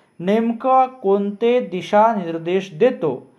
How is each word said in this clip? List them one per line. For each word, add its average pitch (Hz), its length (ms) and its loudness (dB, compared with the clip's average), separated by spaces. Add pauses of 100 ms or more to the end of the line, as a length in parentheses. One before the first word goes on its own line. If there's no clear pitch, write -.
(200)
नेमका 233 640 2
कोणते 214 760 0
दिशानिर्देश 180 1200 -2
देतो, 165 480 0 (120)